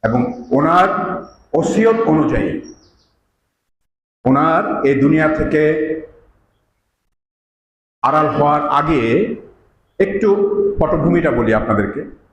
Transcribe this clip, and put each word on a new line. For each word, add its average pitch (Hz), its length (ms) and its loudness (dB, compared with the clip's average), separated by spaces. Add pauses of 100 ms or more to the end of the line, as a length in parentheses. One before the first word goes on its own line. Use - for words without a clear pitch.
এবং 123 480 -2
ওনার 165 380 2 (640)
ওসিয়ত 214 440 2
অনুযায়ী 156 640 0 (1600)
ওনার 151 640 0
এই 139 80 4
দুনিয়া 151 340 2
থেকে 156 340 0 (2500)
আড়াল 151 240 2
হওয়ার 147 420 0
আগে 147 680 0 (640)
একটু 196 380 2 (420)
পটভূমিটা 165 520 0
বলি 110 240 0
আপনাদেরকে। 107 460 -2 (320)